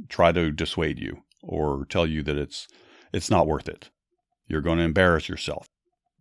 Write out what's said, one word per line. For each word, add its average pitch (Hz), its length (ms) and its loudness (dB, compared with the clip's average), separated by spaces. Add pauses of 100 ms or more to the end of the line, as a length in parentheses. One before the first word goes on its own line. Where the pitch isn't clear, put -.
try 85 220 4
to 82 200 2
dissuade 80 480 -4
you - 240 -12 (200)
or 76 460 -4
tell 87 160 2
you 78 160 -2
that 71 160 -2
it's, - 300 -8 (440)
it's - 200 -4
not 87 160 4
worth 76 200 -4
it. - 220 -12 (580)
You're 78 140 -2
gonna 82 220 2
embarrass 82 440 4
yourself. - 380 -8 (560)